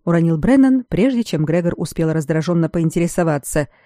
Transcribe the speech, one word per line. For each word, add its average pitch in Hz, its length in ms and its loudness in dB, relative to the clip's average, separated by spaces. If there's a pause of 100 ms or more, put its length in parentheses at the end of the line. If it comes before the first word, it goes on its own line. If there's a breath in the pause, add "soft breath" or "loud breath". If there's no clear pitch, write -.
уронил 165 340 2
Бреннан, 262 500 2
прежде 240 340 0
чем 156 220 -4
Грегор 170 320 0
успел 160 360 -4
раздражённо 160 560 0
поинтересоваться, 165 1000 -2 (180)